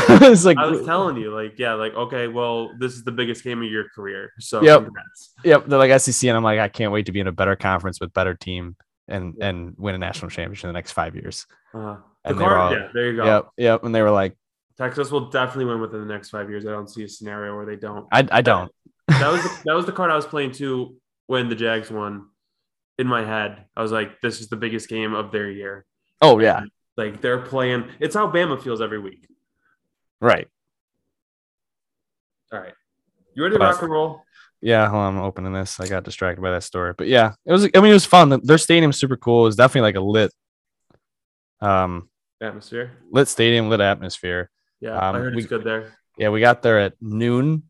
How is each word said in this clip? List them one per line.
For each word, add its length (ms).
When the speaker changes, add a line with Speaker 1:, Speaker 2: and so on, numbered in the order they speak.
Speaker 1:
<laughs> 20
it's 140
like 120
Speaker 2:
I 100
was 180
telling 320
you, 180
like, 240
yeah, 140
like, 220
"Okay, 340
well, 400
this 140
is 100
the 80
biggest 320
game 200
of 60
your 200
career, 500
so 220
Speaker 1:
Yep. 240
Speaker 2:
congrats." 480
Speaker 1:
Yep. 240
They're 120
like, 120
"S 160
E 60
C," 160
and 80
I'm 60
like, 160
"I 100
can't 240
wait 140
to 40
be 80
in 80
a 60
better 240
conference 420
with 140
better 200
team 440
and, 280
Speaker 2:
Yeah. 120
Speaker 1:
and 280
win 180
a 20
national 320
championship 360
in 40
the 40
next 200
five 220
years." 300
Speaker 2:
Uh-huh. 240
Speaker 1:
And 120
Speaker 2:
The 40
Speaker 1:
they 60
were 40
Speaker 2:
card, 120
Speaker 1:
all 180
Speaker 2:
yeah, 140
there 180
you 60
go. 80
Speaker 1:
Yep, 220
yep. 260
And 100
they 80
were 100
like, 260
Speaker 2:
"Texas 340
will 180
definitely 360
win 160
within 180
the 140
next 160
five 200
years. 160
I 60
don't 180
see 140
a 60
scenario 480
where 80
they 100
don't." 340
Speaker 1:
I, 220
I 100
don't. 300
Speaker 2:
That 240
was 100
the, 60
that 100
was 100
the 60
card 200
I 40
was 100
playing 280
too 420
when 240
the 60
Jags 360
won. 360
In 100
my 180
head, 400
I 60
was 100
like, 300
"This 180
is 80
the 80
biggest 320
game 260
of 200
their 180
year." 340
Speaker 1:
Oh, 180
yeah. 220
Speaker 2:
Like, 240
they're 160
playing. 640
It's 160
how 120
Bama 320
feels 220
every 160
week. 300
Speaker 1:
Right. 280
Speaker 2:
All 80
right. 140
You 80
ready 100
to 60
Speaker 1:
But 140
Speaker 2:
rock 100
and 80
roll? 320
Speaker 1:
Yeah, 280
hold 140
on, 140
I'm 60
opening 300
this. 260
I 80
got 160
distracted 380
by 100
that 120
story. 340
But 100
yeah, 260
it 60
was, 140
I 160
mean, 100
it 20
was 120
fun. 240
The, 100
their 180
stadium's 420
super 160
cool. 280
It 60
was 60
definitely, 340
like, 60
a 60
lit, 320
um, 480
Speaker 2:
Atmosphere. 500
Speaker 1:
lit 160
stadium, 420
lit 120
atmosphere. 680
Speaker 2:
Yeah, 180
I 120
Speaker 1:
Um, 60
Speaker 2:
heard 200
Speaker 1:
we 60
Speaker 2:
it's 80
good 140
there. 300
Speaker 1:
Yeah, 120
we 100
got 240
there 160
at 220
noon 680